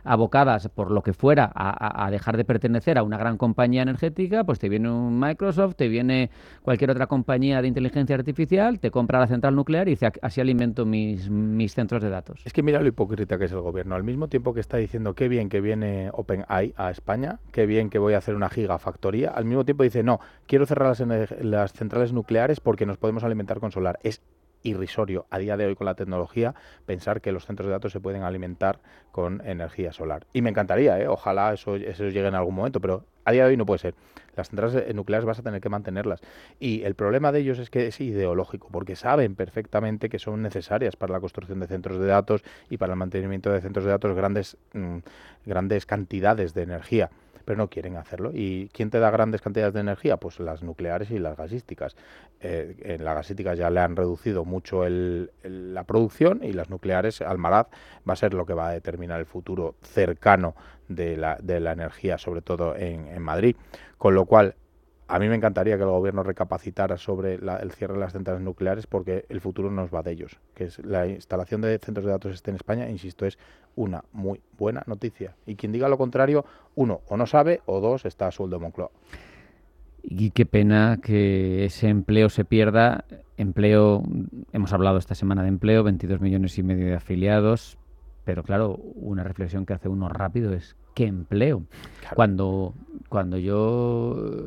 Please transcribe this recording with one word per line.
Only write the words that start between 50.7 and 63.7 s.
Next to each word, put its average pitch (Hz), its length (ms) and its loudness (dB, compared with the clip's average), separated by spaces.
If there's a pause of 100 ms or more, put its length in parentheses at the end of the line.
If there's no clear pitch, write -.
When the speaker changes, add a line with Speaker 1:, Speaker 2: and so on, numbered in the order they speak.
Speaker 2:
y 113 80 -4
las 78 180 -6
gasísticas. 82 580 -10 (460)
Eh, 85 400 -8
en 82 240 -8
las 78 100 -2
gasísticas 90 440 -6
ya 85 100 0
le 87 120 2
han 87 160 2
reducido 90 500 -2
mucho 92 400 -2
el, 90 440 -2 (120)
el, 92 320 -12
la 90 100 -8
producción 117 580 2
y 113 120 -6
las 85 160 -6
nucleares, 95 500 -2
Almaraz, 90 460 2 (420)
va 92 60 2
a - 20 -8
ser 101 160 2
lo 92 140 -2
que 90 80 -4
va 82 140 -2
a 85 40 -4
determinar 85 480 -8
el 80 60 -8
futuro 90 560 -6
cercano 90 720 4 (340)
de 85 300 -4
la, 80 240 -2
de 87 180 -2
la 82 120 -2
energía, 82 440 -6
sobre 85 240 -8
todo 85 360 -4
en, 82 320 -8
en 87 120 -10
Madrid. 87 360 2 (420)